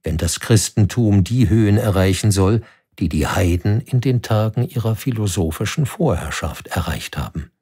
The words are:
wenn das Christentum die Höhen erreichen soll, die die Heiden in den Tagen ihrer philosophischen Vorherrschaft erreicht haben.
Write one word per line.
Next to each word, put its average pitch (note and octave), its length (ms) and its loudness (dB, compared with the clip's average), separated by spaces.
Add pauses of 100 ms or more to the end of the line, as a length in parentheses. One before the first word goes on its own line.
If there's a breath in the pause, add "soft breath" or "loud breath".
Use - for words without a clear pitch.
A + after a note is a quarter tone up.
wenn D#2+ 140 -2
das - 220 -2
Christentum G#2 840 2
die A#2 260 2
Höhen G#2+ 280 4
erreichen F#2+ 540 2
soll, G2+ 320 2 (340 loud breath)
die F2 120 -2
die D2+ 180 -2
Heiden F#2+ 540 0
in B2 200 0
den B2 200 0
Tagen A2 460 0
ihrer A2+ 280 -2
philosophischen G#2 920 -2
Vorherrschaft E2 800 -4
erreicht - 500 -6
haben. C#2 340 -8 (100)